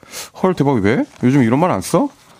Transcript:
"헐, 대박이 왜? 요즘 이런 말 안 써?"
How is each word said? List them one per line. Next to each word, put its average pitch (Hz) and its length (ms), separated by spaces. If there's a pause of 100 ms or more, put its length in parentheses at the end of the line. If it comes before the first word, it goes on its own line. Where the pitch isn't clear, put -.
(420)
"헐, 185 120
대박이 139 260
왜? 117 240 (180)
요즘 131 220
이런 120 160
말 175 100
안 104 100
써?" 214 280 (320)